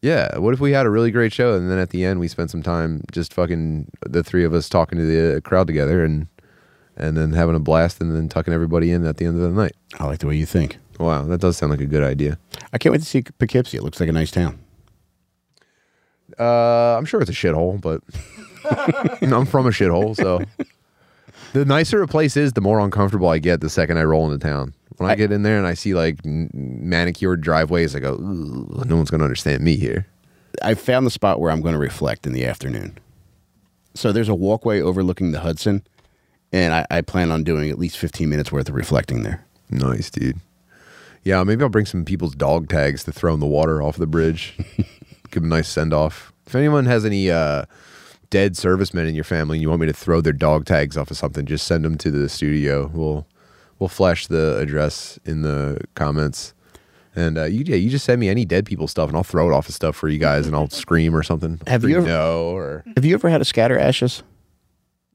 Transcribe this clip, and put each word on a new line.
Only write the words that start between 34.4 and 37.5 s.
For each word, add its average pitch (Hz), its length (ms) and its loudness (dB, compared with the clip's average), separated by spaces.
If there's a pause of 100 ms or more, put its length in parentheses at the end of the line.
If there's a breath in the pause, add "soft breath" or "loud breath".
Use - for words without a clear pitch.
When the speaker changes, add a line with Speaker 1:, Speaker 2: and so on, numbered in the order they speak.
Speaker 2:
overlooking 90 520 0
the 76 80 -4
Hudson, 85 420 -2 (720)
and 87 220 2
I, 82 160 0
I 85 100 0
plan 85 300 0
on 80 140 0
doing 76 260 -2